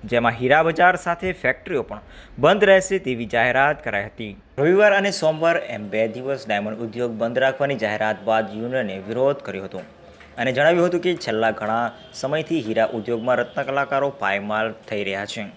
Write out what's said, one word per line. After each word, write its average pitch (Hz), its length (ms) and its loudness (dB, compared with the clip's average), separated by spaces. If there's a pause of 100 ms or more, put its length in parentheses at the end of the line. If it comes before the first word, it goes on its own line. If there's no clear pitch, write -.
જેમાં 117 260 2
હીરા 123 320 4
બજાર 170 320 4
સાથે 175 360 -4
ફેક્ટરીઓ 135 520 -2
પણ 104 160 -12 (400)
બંધ 196 240 6
રહેશે 190 360 6
તેવી 120 260 -4
જાહેરાત 127 580 2
કરાઈ 104 200 -2
હતી. 104 320 -12 (220)
રવિવાર 190 360 6
અને 196 180 2
સોમવાર 160 460 0
એમ 104 320 -6
બે 110 180 0
દિવસ 127 400 -6
ડાયમંડ 107 300 -2
ઉદ્યોગ 117 340 -4
બંધ 117 260 -4
રાખવાની 131 380 0
જાહેરાત 107 480 -2
બાદ 110 320 0
યુનિયને 113 520 -4
વિરોધ 127 280 0
કર્યો 98 280 -10
હતો 95 140 -12 (600)
અને 127 140 -2
જણાવ્યું 170 360 4
હતું 180 120 0
કે 175 160 0
છેલ્લા 110 360 0
ઘણા 107 400 -2 (220)
સમયથી 156 480 -2
હીરા 110 320 0
ઉદ્યોગમાં 117 420 0
રત્ન 120 280 -2
કલાકારો 139 460 0
પાયમાલ 107 640 -2 (160)
થઈ 104 140 -4
રહ્યા 98 220 -4
છે. 107 200 -10 (120)